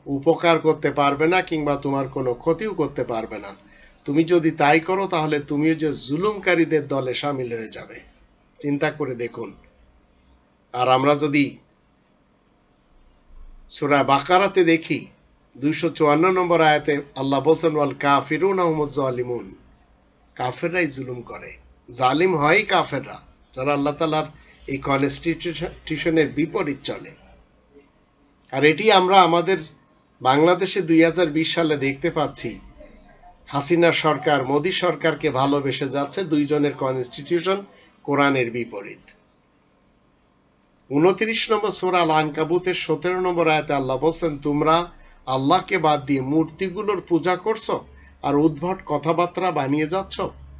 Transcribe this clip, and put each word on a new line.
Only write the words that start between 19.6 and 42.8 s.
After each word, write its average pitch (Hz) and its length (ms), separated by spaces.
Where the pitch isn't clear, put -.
কাফেররাই 165 520
জুলুম 127 360
করে, 101 340
জালিম 143 460
হয় 156 260
কাফেররা, 165 580
যারা 135 200
আল্লাহ 143 220
তাআলার 156 300
এই 135 100
কনস্টিটিউশনের 151 1500
বিপরীত 147 540
চলে। 92 280
আর 135 120
এটি 190 280
আমরা 185 300
আমাদের 170 360
বাংলাদেশে 175 600
দুই 165 220
হাজার 165 220
বিশ 156 280
সালে 156 220
দেখতে 139 340
পাচ্ছি, 123 500
হাসিনা 165 460
সরকার, 147 540
মোদী 147 260
সরকারকে 156 580
ভালোবেসে 139 580
যাচ্ছে, 143 360
দুইজনের 147 500
কনস্টিটিউশন 147 920
কোরআনের 139 480
বিপরীত। 107 480
ঊনত্রিশ 196 640
নম্বর 208 180
সূরা 180 300
আল 160 100
আনকাবুতের 156 640
সতেরো 175 460